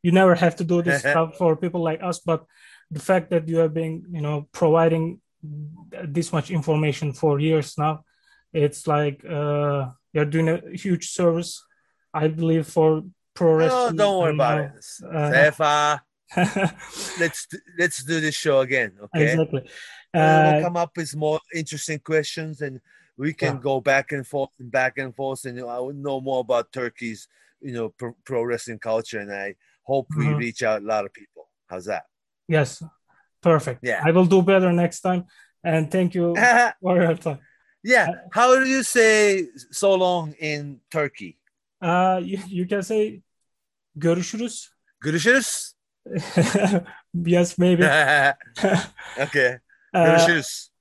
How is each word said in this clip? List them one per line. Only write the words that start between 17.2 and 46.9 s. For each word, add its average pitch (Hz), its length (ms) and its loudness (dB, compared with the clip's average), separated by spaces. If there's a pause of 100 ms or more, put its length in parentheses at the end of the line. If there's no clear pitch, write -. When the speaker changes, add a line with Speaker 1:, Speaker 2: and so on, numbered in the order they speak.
Speaker 2:
d-, 185 100 -16 (220)
let's 170 240 -2
do 160 160 -2
this 156 160 -2
show 139 240 2
again, 127 320 0 (120)
okay? 151 200 0
Speaker 1:
Exactly. 151 460 0 (440)
Speaker 2:
And 156 300 6
we'll 156 100 6
Speaker 1:
Uh, 151 80 2
Speaker 2:
come 175 140 -4
up 170 220 -4
with 156 180 -8
more 151 240 -2 (160)
interesting 151 440 -8
questions, 156 640 -4
and 135 200 -10 (340)
we 151 180 -6
can 135 220 -2
Speaker 1:
Yeah. 127 60 -10
Speaker 2:
go 135 180 -2
back 135 320 0
and 139 160 -8
forth 139 320 -6
and 123 100 -18
back 131 280 -2
and 131 180 -10
forth, 135 300 -8
and 123 160 -12
I 120 180 -10
would 131 160 -8
know 139 240 -6
more 131 220 -4
about 120 320 -2
Turkey's, 120 560 -10 (320)
you 139 100 -12
know, 117 180 -6
pro, 120 240 -12 (120)
pro 123 180 -4
wrestling 117 360 -6
culture, 110 400 -4
and 101 120 -10
I 98 240 -8 (280)
hope 135 240 -4 (100)
we 143 80 0
Speaker 1:
Mm-hmm. 147 120 0
Speaker 2:
reach 120 260 -6
a 110 180 0
lot 107 240 -2
of 98 80 -14
people. - 360 -20 (200)
How's 90 160 -12
that? 98 180 -6 (440)
Speaker 1:
Yes. 156 360 -2 (580)
Perfect. 151 420 2
Speaker 2:
Yeah. 117 240 -2
Speaker 1:
I 165 40 4
will 180 160 6
do 190 140 6
better 185 320 4
next 175 280 -2
time. 180 220 -2 (400)
And 160 280 0
thank 180 240 0
you 170 200 0 (220)
Speaker 2:
<laughs> 240 240 0
Speaker 1:
for 185 200 0
your 165 140 2
time. 147 240 -8 (440)
Speaker 2:
Yeah. 226 260 4
Speaker 1:
Uh, 175 40 -4 (180)
Speaker 2:
How 254 280 6
do 262 100 2
you 262 140 0
say 214 640 4 (240)
"so 196 240 2
long" 180 440 0
in 147 400 -6 (120)
Turkey? 139 460 -6 (440)
Speaker 1:
Uh, 185 420 2
you, 190 240 -8
you 180 200 -4
can 202 160 -2
say 214 380 -4 (760)
"görüşürüz." 180 720 -4 (300)
Speaker 2:
Görüşürüz? 165 720 0 (320)
Speaker 1:
<laughs> 185 800 0 (280)